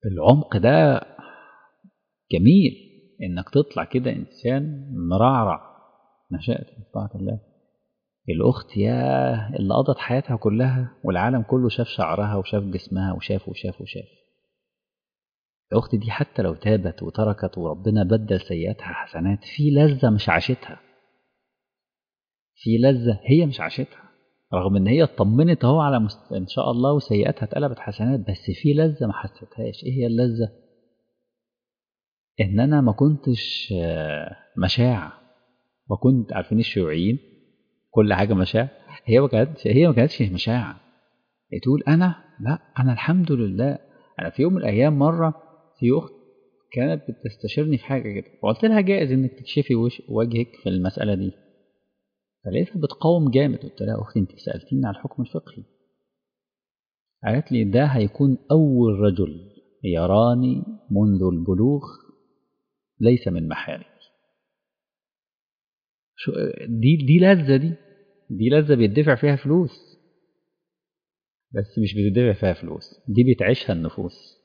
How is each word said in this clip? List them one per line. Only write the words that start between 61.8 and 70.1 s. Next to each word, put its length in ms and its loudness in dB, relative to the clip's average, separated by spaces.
ليس 280 2
من 200 -4
محارمي". 360 -10
شو 160 -8
دي، 300 2
دي 220 2
لذة 380 4
دي. 180 -2
دي 120 0
لذة 240 4
بيدفع 400 2
فيها 220 0
فلوس، 640 -2